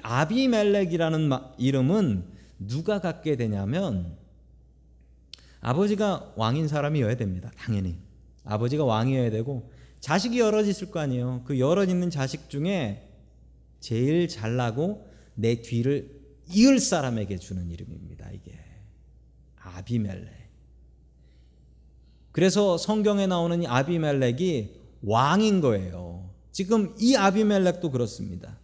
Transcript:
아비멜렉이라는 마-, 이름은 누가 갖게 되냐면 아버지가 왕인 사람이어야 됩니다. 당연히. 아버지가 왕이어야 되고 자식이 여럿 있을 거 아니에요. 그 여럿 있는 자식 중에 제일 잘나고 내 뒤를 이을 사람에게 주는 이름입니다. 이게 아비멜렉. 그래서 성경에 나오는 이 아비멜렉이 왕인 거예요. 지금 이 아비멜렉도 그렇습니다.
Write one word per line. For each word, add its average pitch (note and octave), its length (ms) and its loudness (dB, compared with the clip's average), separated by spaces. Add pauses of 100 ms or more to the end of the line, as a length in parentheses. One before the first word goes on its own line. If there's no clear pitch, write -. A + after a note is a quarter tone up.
아비멜렉이라는 F3 1300 2
마-, C3 280 -2
이름은 C3 680 2 (340)
누가 E3 420 -4
갖게 D#3 360 -2
되냐면 G#2+ 800 -2 (1400)
아버지가 F#3+ 760 0
왕인 B2+ 320 0
사람이어야 C#3+ 480 0
됩니다. F#2+ 400 -4
당연히. F#2 420 -4 (460)
아버지가 A#2+ 400 -2
왕이어야 A#2+ 460 2
되고 A#2 400 -6 (300)
자식이 A3 400 0
여럿 G#3+ 260 4
있을 G3 240 -4
거 E3 100 -6
아니에요. B2+ 460 -4
그 C#3 120 -2
여럿 F3+ 300 2
있는 F3+ 220 0
자식 C#3 400 -6
중에 C#3+ 580 -4 (680)
제일 D3+ 500 0
잘나고 B2 800 -2 (280)
내 A#2 260 0
뒤를 A#2+ 600 -2 (280)
이을 B3 280 8
사람에게 A#2 600 -2
주는 F2+ 300 -8
이름입니다. E2+ 640 -14
이게 - 260 -18 (1040)
아비멜렉. F#2+ 720 -6 (2000)
그래서 F#3 480 4
성경에 G#3 480 2
나오는 E3+ 360 0
이 E3 40 -2
아비멜렉이 C#3 1040 0 (320)
왕인 E3 580 4
거예요. F#2 720 -2 (220)
지금 G3 460 0
이 B3 180 4
아비멜렉도 G3 720 4
그렇습니다. G2+ 720 -6